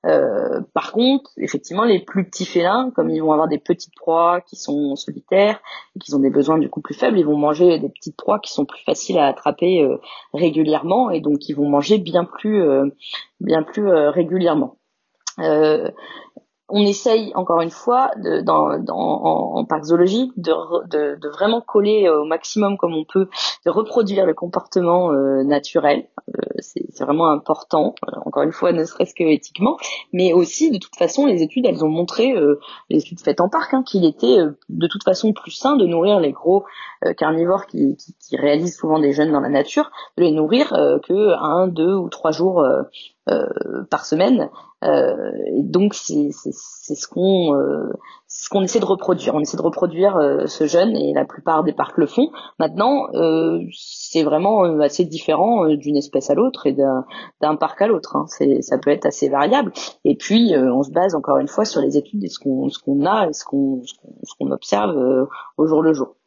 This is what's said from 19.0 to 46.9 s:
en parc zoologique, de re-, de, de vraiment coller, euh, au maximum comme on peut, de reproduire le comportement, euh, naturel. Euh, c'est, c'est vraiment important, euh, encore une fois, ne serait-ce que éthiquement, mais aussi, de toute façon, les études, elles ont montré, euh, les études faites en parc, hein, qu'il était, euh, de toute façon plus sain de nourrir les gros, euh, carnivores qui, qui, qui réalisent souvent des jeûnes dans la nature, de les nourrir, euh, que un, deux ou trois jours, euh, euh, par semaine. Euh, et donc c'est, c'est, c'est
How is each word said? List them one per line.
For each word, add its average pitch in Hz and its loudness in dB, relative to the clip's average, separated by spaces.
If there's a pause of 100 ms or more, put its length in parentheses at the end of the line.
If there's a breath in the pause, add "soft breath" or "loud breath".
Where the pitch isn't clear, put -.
en 117 -2
parc 156 -4
zoologique, 190 2
de 165 -2
re-, 165 -4
de, 151 -4
de 151 -12
vraiment 214 -2
coller, 208 2
euh, 156 4
au 147 -2
maximum 196 -2
comme 175 -2
on 156 -4
peut, 196 0 (360 loud breath)
de 170 2
reproduire 196 0
le 160 2
comportement, 180 0
euh, 135 2
naturel. 143 0 (200)
Euh, - -8 (160)
c'est, - -10
c'est - -8
vraiment 156 2
important, 151 -2 (120)
euh, - -10 (100)
encore - -2
une 160 0
fois, 175 0
ne 165 0
serait-ce - -4
que 175 -2
éthiquement, 175 0 (340 loud breath)
mais 180 2
aussi, 180 2
de 226 0
toute - -10
façon, 175 0
les 190 2
études, 240 -2
elles 170 0
ont - 2
montré, 175 0
euh, 147 2 (300 loud breath)
les 160 2
études 170 -6
faites 147 -2
en 180 4
parc, 320 -2
hein, 262 0
qu'il 190 0
était, 220 4
euh, 151 2 (100)
de 165 -2
toute - -8
façon 202 2
plus - -8
sain 285 0
de 208 4
nourrir 175 2
les 147 0
gros, 190 0 (400 loud breath)
euh, 170 0
carnivores 170 0
qui, 143 0
qui, - -20
qui - -10
réalisent 147 0
souvent 156 0
des 143 2
jeûnes 151 2
dans 143 2
la 139 -4
nature, 143 0 (280 loud breath)
de 175 4
les 160 4
nourrir, 156 2
euh, 147 4
que 196 2 (100)
un, 165 2
deux 175 0
ou 180 -2
trois - -2
jours, 175 0
euh, 135 2 (480 loud breath)
euh, - 0 (440)
par - -4
semaine. 190 2 (340 loud breath)
Euh, 131 0 (160)
et 110 0
donc 190 2
c'est, 147 -4
c'est, - -10
c'est - -14